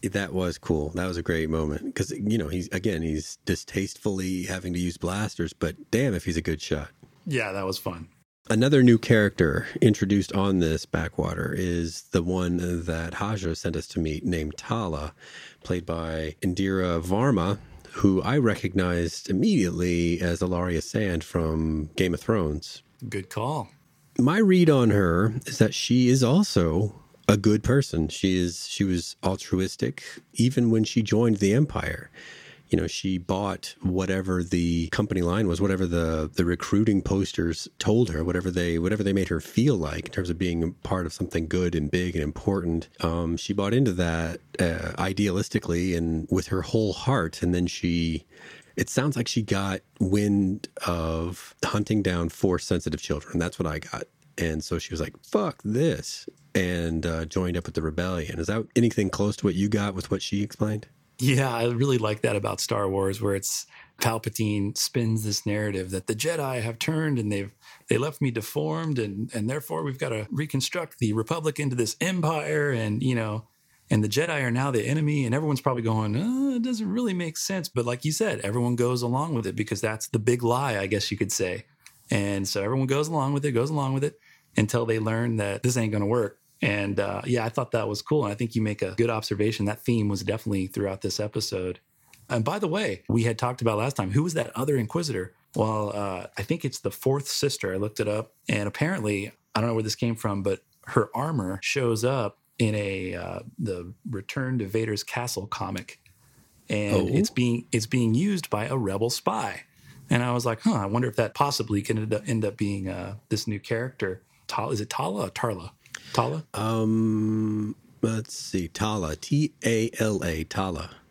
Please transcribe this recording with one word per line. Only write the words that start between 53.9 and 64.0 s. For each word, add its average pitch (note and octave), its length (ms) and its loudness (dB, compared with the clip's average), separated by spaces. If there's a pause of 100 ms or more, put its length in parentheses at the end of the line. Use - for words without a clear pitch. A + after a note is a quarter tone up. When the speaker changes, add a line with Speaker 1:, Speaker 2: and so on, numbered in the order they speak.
Speaker 1:
And D#2+ 260 -2
so E2+ 140 -4
she - 160 -8
was D#2+ 60 -4
like, - 120 -4 (100)
"Fuck G3+ 400 -2
this," A2 640 -2 (280)
and, E2+ 500 0
uh, E2 220 -2
joined F2+ 320 -2
up E2+ 80 -6
with - 80 -10
the D#2+ 80 -2
rebellion. E2 560 -2
Is E2 80 -2
that G#2 280 -2
anything A2 360 4
close G#2 260 0
to - 80 -12
what G2 100 4
you G2 140 2
got G2+ 260 0
with F2+ 160 -6
what F#2+ 120 -2
she G2+ 200 -2
explained? G#2+ 460 -4 (300)
Speaker 2:
Yeah, C3 360 2
I A#2 120 2
really B2 320 2
like G#2+ 240 -2
that A2+ 120 2
about G2+ 240 -2
Star G#2 300 0
Wars, G2 320 0
where G2+ 140 0
it's - 320 -4 (340)